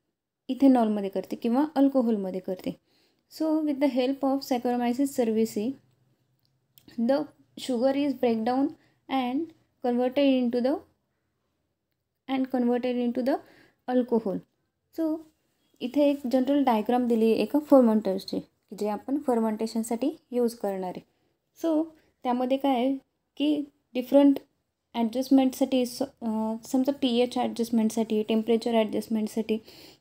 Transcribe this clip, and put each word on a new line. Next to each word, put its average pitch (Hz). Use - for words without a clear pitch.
इथेनॉलमध्ये 226
करते 190
किंवा 240
अल्कोहोलमध्ये 233
करते. 185
So 311
with 294
the 285
help 254
of 269
Saccharomyces 247
cerevisiae, 220
the 269
sugar 262
is 285
breakdown 240
and 262
converted 254
into 240
the, 262
and 262
converted 247
into 240
the 294
alcohol. 226
So 320
इथे 285
एक 285
जनरल 269
डायग्राम 240
दिली 226
आहे -
एका 220
फर्मेंटरची 220
की -
जे 208
आपण 233
फर्मेंटेशनसाठी 226
यूज 240
करणार 190
आहे. -
So 320
त्यामध्ये 254
काय 269
आहे 262
की 294
डिफरंट 277
ॲडजस्टमेंटसाठी 254
स-, 247
अं, 220
समजा 262
पीएच 247
ॲडजस्टमेंटसाठी, 220
टेम्परेचर 226
ॲडजस्टमेंटसाठी 214